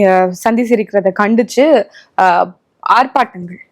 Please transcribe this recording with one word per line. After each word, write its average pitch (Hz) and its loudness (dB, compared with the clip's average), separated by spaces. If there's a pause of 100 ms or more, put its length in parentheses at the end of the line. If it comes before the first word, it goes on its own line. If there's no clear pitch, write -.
அ, 185 2
சந்தி 226 -2
சிரிக்கிறதை 202 -2
கண்டிச்சு, 233 0 (360)
அ, 185 2 (460)
ஆர்ப்பாட்டங்கள், 233 -2 (120)